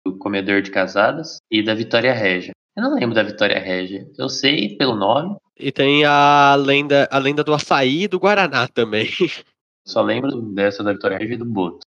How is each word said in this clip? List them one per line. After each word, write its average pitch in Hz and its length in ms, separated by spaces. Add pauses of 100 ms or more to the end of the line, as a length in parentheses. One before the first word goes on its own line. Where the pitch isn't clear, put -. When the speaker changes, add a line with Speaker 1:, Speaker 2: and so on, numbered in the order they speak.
Speaker 1:
do 95 120
comedor 98 440
de 95 100
casadas, 101 680 (120)
e 107 140
da 110 100
Vitória 117 400
Régia. 95 380 (240)
Eu 208 80
não 277 100
lembro 123 220
da 104 80
Vitória 101 340
Régia. 92 480 (120)
Eu 131 100
sei 151 480
pelo 135 200
nome. 131 420 (200)
Speaker 2:
E 135 140
tem 143 320
a 143 520
lenda, 139 540
a 139 80
lenda 139 240
do 151 120
açaí 147 500
e 208 40
do 185 120
guaraná 170 480
também. 110 400
<laughs> - 800
Speaker 1:
Só - 140
lembro 120 400
dessa 101 420
da 101 80
Vitória 98 260
Régia 110 180
e - 20
do 120 80
Boto. 92 460